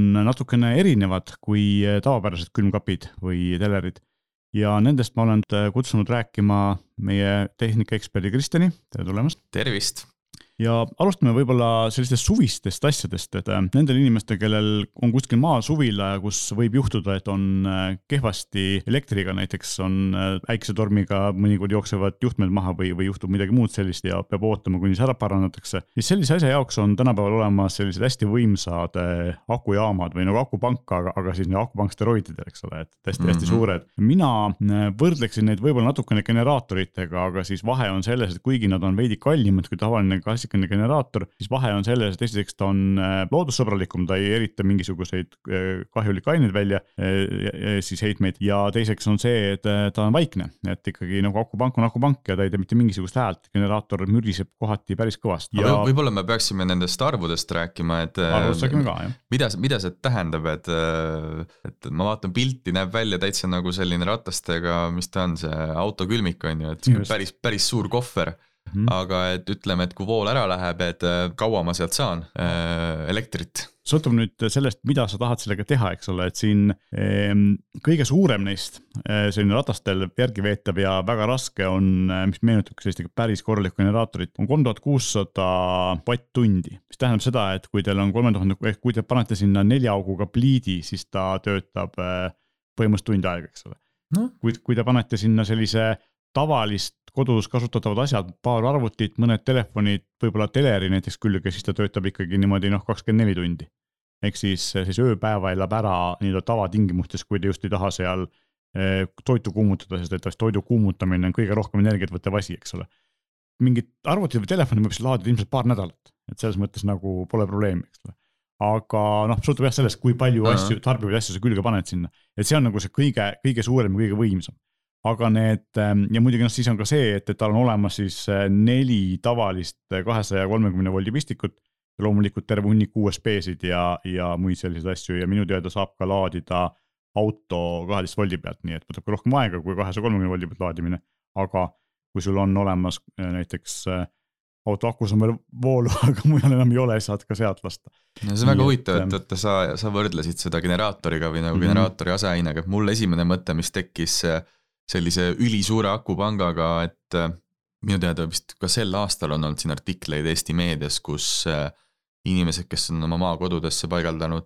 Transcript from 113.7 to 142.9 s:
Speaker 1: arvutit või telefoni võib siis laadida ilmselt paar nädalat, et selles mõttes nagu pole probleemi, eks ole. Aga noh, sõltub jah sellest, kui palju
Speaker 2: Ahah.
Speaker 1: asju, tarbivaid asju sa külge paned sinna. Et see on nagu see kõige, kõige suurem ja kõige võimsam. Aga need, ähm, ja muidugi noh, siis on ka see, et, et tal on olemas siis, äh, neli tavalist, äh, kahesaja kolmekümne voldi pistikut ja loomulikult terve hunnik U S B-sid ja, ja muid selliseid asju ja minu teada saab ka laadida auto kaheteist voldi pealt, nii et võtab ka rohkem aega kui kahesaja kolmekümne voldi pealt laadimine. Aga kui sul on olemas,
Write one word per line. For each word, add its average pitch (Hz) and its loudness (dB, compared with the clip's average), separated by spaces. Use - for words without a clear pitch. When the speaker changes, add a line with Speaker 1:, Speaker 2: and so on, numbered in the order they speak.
Speaker 1:
arvutit 160 0
või 98 -4
telefoni 131 2
võib 107 0
siis 113 -6
laadida 120 0
ilmselt 104 0
paar 123 2
nädalat, 98 -4
et - -16
selles 104 -2
mõttes 101 -4
nagu 92 -4
pole 107 0
probleemi, 98 -2
eks - -20
ole. 98 -18
Aga 107 0
noh, 110 0
sõltub 135 0
jah 123 0
sellest, 120 2
kui 123 4
palju 117 4
Speaker 2:
Ahah. 113 4
Speaker 1:
asju, 104 0
tarbivaid 113 0
asju 101 -4
sa 92 -8
külge 101 2
paned 104 0
sinna. 87 -4
Et 104 0
see 151 4
on 139 4
nagu 101 0
see 104 -6
kõige, 113 0
kõige 120 2
suurem 113 2
ja 104 2
kõige 104 0
võimsam. 98 0
Aga 113 0
need, 110 2
ähm, 104 2
ja 113 4
muidugi 120 4
noh, - 2
siis 123 -2
on 107 0
ka 104 -2
see, 139 2
et, - -8
et 101 -2
tal 107 0
on 110 2
olemas 104 0
siis, 95 -4
äh, 98 2
neli 104 4
tavalist, 101 -2
äh, 95 -2
kahesaja 98 -2
kolmekümne 95 2
voldi 95 -2
pistikut - -4
ja 101 0
loomulikult 104 2
terve 104 0
hunnik 107 2
U 104 0
S - -8
B-sid 92 -2
ja, 87 0
ja 90 -2
muid 92 0
selliseid 87 -4
asju 87 -6
ja 90 -2
minu 101 2
teada 90 -2
saab 95 -4
ka 92 -2
laadida 90 0
auto 104 -2
kaheteist 95 -4
voldi 92 0
pealt, 85 -12
nii 82 -8
et - -20
võtab - -14
ka 104 -4
rohkem 131 0
aega 90 -2
kui 90 -6
kahesaja 95 -4
kolmekümne 98 0
voldi 90 -4
pealt 80 -8
laadimine. 85 -4
Aga 95 0
kui 92 -4
sul 98 2
on 98 4
olemas, 90 0